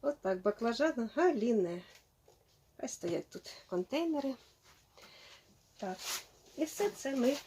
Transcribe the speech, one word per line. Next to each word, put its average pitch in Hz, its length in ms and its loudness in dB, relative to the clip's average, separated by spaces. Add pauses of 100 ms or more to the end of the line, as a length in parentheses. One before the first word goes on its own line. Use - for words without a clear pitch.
Отак, 190 400 0
баклажан 233 720 2
Галіне. 220 640 4 (960)
Хай - 120 -6
стоять 170 400 -4
тут - 200 -14 (200)
контейнери. 277 640 -2 (1400)
Так, 190 200 -8 (600)
і 311 80 0
все 403 240 0
це 269 260 -4
ми 262 320 4